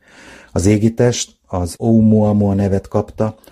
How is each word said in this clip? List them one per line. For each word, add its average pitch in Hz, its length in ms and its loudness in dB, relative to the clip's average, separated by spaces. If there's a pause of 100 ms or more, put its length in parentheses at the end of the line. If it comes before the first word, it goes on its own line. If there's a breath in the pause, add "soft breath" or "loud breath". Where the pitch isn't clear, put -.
(520 loud breath)
Az 87 140 -2
égitest 113 680 0 (100)
az 90 320 -8
Oumuamua 107 760 2
nevet 98 340 -2
kapta, 107 480 -6 (160 soft breath)